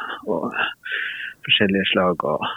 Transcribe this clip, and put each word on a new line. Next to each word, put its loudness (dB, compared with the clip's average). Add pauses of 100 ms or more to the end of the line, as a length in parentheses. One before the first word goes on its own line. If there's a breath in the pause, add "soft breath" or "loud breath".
(240 loud breath)
og -2 (800 loud breath)
forskjellige 4
slag. 2
Og, 0 (120 loud breath)